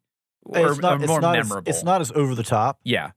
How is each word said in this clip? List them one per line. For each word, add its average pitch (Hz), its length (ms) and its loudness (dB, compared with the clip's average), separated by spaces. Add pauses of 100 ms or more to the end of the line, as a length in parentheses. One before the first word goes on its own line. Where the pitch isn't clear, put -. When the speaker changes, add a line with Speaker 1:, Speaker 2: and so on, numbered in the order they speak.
(460)
Speaker 1:
It's 151 320 2
Speaker 2:
or, - 20 -10
Speaker 1:
not, 180 120 2
Speaker 2:
or 143 100 0
Speaker 1:
it's 151 60 0
Speaker 2:
more 160 120 2
Speaker 1:
not 170 160 2
as, 113 120 0
Speaker 2:
memorable. 101 220 -6
Speaker 1:
it's - 120 -4
not 180 180 2
as 120 120 -6
over 135 240 0
the 117 80 -4
top. 120 400 0
Speaker 2:
Yeah. 95 320 -4